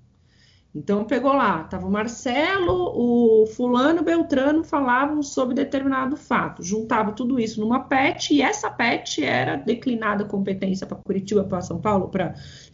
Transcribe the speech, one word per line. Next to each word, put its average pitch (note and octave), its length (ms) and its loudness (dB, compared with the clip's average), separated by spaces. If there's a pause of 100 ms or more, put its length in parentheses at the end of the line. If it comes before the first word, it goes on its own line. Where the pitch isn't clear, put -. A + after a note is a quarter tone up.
(760)
Então, G3+ 280 -2
pegou C4 300 2
lá, G3+ 320 2
tava F#3 240 -8
o - 20 -2
Marcelo, E4 1040 0
o A#3+ 520 6
fulano, B3 580 2
Beltrano D#4 580 2
falavam D4 600 0
sobre C4 320 -2
determinado C4+ 600 -2
fato. F3+ 480 -4
Juntava G#3+ 500 0
tudo B3+ 280 0
isso A3 180 -2
numa A3+ 220 0
PET, C#4+ 540 0
e C#4 80 6
essa - 280 0
PET - 540 -2
era D3+ 320 0
declinada A3 680 -2
a G3+ 40 -6
competência F#3+ 580 -2
pra - 120 -10
Curitiba, F#3+ 440 0
pra F#3 200 -2
São E3+ 180 -6
Paulo, G3+ 280 0
pra E3+ 260 -4 (400)